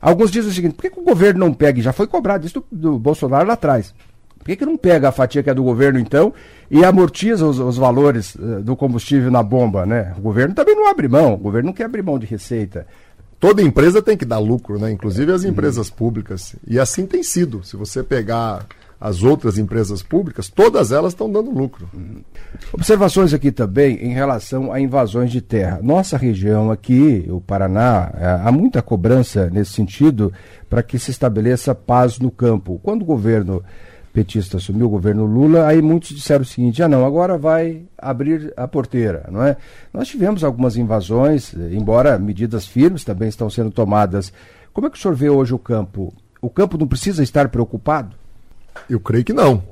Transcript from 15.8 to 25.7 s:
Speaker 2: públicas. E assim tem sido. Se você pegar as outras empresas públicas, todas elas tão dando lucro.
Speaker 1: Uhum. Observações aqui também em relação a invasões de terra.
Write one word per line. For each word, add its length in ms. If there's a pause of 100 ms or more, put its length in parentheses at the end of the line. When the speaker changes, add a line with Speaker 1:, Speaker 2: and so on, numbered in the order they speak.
Speaker 2:
públicas. 640 (100)
E 140
assim 280
tem 180
sido. 400
Se 120
você 240
pegar 680 (340)
as 240
outras 340
empresas 420
públicas, 480
todas 440
elas 200
tão 160
dando 220
lucro. 420
Speaker 1:
Uhum. 300 (500)
Observações 640
aqui 160
também 460
em 160
relação 600
a 60
invasões 540
de 80
terra. 420